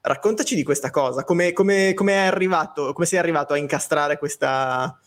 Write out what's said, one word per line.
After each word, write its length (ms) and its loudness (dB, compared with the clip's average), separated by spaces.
Raccontaci 540 0
di 80 0
questa 260 -2
cosa, 360 0
come, 260 2
come, 420 2
come 200 2
è 140 2
arrivato, 680 0
come 120 -2
sei 140 0
arrivato 340 0
a 40 2
incastrare 600 -2
questa 880 -2